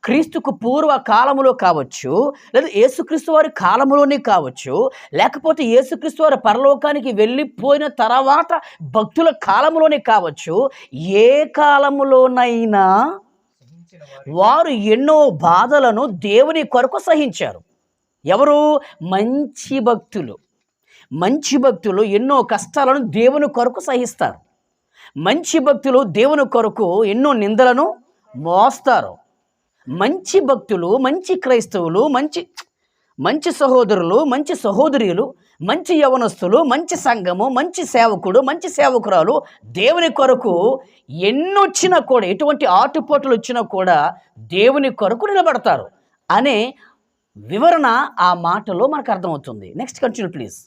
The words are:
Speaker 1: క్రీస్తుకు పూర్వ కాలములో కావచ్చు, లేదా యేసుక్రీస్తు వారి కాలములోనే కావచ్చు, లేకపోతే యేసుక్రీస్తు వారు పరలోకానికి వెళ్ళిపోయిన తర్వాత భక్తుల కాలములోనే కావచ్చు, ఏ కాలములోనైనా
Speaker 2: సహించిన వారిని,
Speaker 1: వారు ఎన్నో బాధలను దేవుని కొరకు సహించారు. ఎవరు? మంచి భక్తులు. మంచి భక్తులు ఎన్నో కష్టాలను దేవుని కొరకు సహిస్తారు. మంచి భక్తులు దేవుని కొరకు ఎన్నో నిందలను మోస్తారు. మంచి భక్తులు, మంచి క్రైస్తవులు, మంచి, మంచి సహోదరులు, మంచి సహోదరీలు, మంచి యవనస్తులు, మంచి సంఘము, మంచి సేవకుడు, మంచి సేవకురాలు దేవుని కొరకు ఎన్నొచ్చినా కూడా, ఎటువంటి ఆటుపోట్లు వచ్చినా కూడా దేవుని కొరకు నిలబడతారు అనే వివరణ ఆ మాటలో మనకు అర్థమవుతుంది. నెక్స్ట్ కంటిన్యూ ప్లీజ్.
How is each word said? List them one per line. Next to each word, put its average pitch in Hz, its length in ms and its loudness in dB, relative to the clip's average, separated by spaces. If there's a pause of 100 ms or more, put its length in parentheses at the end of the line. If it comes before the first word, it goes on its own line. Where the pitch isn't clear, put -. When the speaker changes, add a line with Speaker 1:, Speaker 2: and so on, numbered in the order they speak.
Speaker 1:
క్రీస్తుకు 302 460 -2
పూర్వ 269 460 -2
కాలములో 254 560 2
కావచ్చు, 180 800 -2 (220)
లేదా 285 220 2
యేసుక్రీస్తు 285 560 -2
వారి 311 180 4
కాలములోనే 277 680 2
కావచ్చు, 175 760 -2 (240)
లేకపోతే 285 500 -2
యేసుక్రీస్తు 269 580 0
వారు 294 140 4
పరలోకానికి 277 760 0
వెళ్ళిపోయిన 262 760 0
తర్వాత 269 720 0 (220)
భక్తుల 220 480 0
కాలములోనే 302 680 0
కావచ్చు, 190 720 -2 (240)
ఏ 214 500 4
కాలములోనైనా 262 1400 2 (800)
Speaker 2:
సహించిన 156 400 -20
వారిని, 143 340 -14
Speaker 1:
వారు 262 320 4
ఎన్నో 269 640 4
బాధలను 208 760 2
దేవుని 233 560 2
కొరకు 254 360 0
సహించారు. 202 640 -2 (640)
ఎవరు? 294 560 2 (220)
మంచి 233 760 -4
భక్తులు. 214 600 -4 (720)
మంచి 254 460 -2
భక్తులు 214 440 0
ఎన్నో 233 400 0
కష్టాలను 262 560 -2
దేవుని 254 500 0
కొరకు 247 320 -4
సహిస్తారు. 240 580 -6 (800)
మంచి 262 420 -2
భక్తులు 269 440 2
దేవుని 262 460 0
కొరకు 214 560 0
ఎన్నో 247 280 0
నిందలను 247 640 2 (400)
మోస్తారు. 175 800 0 (720)
మంచి 277 520 -2
భక్తులు, 208 560 -2
మంచి 359 440 -2
క్రైస్తవులు, 220 680 0
మంచి, 294 400 -4 (720)
మంచి 294 320 -2
సహోదరులు, 233 720 2
మంచి 285 300 -4
సహోదరీలు, 220 800 -2 (280)
మంచి 311 360 -2
యవనస్తులు, 247 640 2
మంచి 311 340 -2
సంఘము, 202 520 -2
మంచి 311 360 -4
సేవకుడు, 220 560 2
మంచి 302 280 -6
సేవకురాలు 247 760 0 (220)
దేవుని 254 440 0
కొరకు 247 720 0 (280)
ఎన్నొచ్చినా 349 880 0
కూడా, 247 280 0
ఎటువంటి 277 400 -2
ఆటుపోట్లు 269 680 0
వచ్చినా 240 260 -4
కూడా 180 540 0 (240)
దేవుని 233 520 0
కొరకు 226 360 -4
నిలబడతారు 285 640 0 (400)
అనే 240 440 0 (600)
వివరణ 247 720 0 (120)
ఆ 180 140 2
మాటలో 180 520 -4
మనకు 285 260 -4
అర్థమవుతుంది. 139 640 -10
నెక్స్ట్ 247 240 -12
కంటిన్యూ 226 320 -6
ప్లీజ్. 117 220 -12 (120)